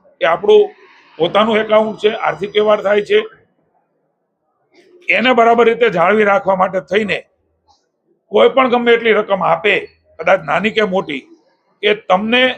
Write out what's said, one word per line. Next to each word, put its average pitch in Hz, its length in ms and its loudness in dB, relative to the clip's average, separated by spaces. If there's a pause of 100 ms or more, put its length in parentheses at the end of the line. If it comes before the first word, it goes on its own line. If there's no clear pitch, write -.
(220)
એ 175 40 0
આપણું 202 380 4 (540)
પોતાનું 214 460 0
એકાઉન્ટ 214 360 0
છે, 214 160 0
આર્થિક 156 420 -6
વ્યવહાર 214 240 0
થાય 202 280 -2
છે, 214 140 2 (1900)
એને 214 240 0
બરાબર 233 360 4
રીતે 233 200 0
જાળવી 196 420 0
રાખવા 190 300 -2
માટે 185 300 -4
થઈને 190 280 -4 (1120)
કોઈ 220 180 4
પણ 254 200 2
ગમે 240 240 0
એટલી 226 280 0
રકમ 185 320 -2
આપે, 190 200 -2 (460)
કદાચ 175 200 0 (120)
નાની 208 260 -2
કે 202 160 -2
મોટી, 156 300 -6 (600)
એ 208 160 0 (100)
તમને 220 340 0 (140)